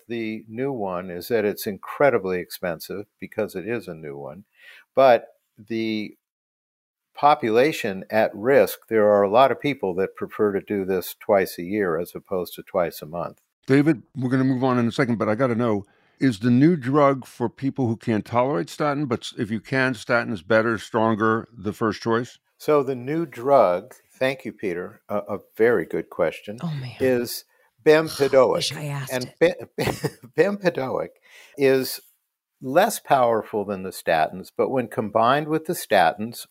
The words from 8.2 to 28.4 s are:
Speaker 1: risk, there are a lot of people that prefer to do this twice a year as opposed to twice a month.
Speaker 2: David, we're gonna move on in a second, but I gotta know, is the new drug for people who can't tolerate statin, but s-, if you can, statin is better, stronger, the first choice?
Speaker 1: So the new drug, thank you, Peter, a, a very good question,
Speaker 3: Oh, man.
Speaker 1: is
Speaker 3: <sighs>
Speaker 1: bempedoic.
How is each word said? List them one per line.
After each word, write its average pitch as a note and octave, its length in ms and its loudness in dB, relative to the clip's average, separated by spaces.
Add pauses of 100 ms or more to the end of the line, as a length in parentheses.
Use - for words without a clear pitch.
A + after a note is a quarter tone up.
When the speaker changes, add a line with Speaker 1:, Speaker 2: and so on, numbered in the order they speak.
Speaker 1:
risk, G#2+ 440 2 (100)
there G#2+ 180 4
are G#2 160 6
a G2 60 2
lot B2 220 4
of A#2 100 -6
people C3 340 -4
that F#2 200 -4
prefer G#2 380 -2
to F#2+ 80 -2
do G2+ 240 -4
this F#2 340 -4
twice G2 400 0
a F2 40 -8
year F2+ 360 -2
as F2+ 160 -10
opposed F2+ 400 -8
to E2+ 80 -16
twice E2+ 380 -4
a E2 40 -14
month. E2 340 -10 (280)
Speaker 2:
David, C#3+ 340 2 (140)
we're B2+ 140 -4
gonna C3 140 0
move C3 200 0
on B2 160 2
in A#2 80 2
a A2+ 40 -2
second, A#2+ 260 0
but G#2+ 120 -2
I A2 60 2
gotta B2 200 0
know, A2 280 -2 (360)
is B2+ 200 0
the A#2+ 100 0
new C#3 260 6
drug C#3 500 2
for - 240 -4
people C3+ 380 -4
who A2+ 100 0
can't G#2+ 280 -2
tolerate C#3 440 0
statin, D3 360 -4
but A#2 160 -4
s-, - 160 -14
if G#2+ 140 -4
you A2+ 80 -4
can, C3 340 -2
statin A#2+ 400 -2
is F#2 80 -8
better, A2 360 2
stronger, A2 800 0
the G2+ 180 -8
first G#2+ 280 -2
choice? A#2 380 -4 (180)
Speaker 1:
So D3 260 2
the C3 120 -4
new C#3+ 300 -6
drug, A#2 680 2 (200)
thank C3+ 320 -2
you, G#2+ 80 -10
Peter, F#2 560 -8
a, G#2 80 -4
a G2+ 220 -6 (180)
very A2 280 4
good E2+ 240 -6
question, F2+ 520 -4
Speaker 3:
Oh, F3 100 -6
man. C3 280 -10
Speaker 1:
is B2 440 -2 (200)
Speaker 3:
<sighs> - 220 -20
Speaker 1:
bempedoic. C#3 680 4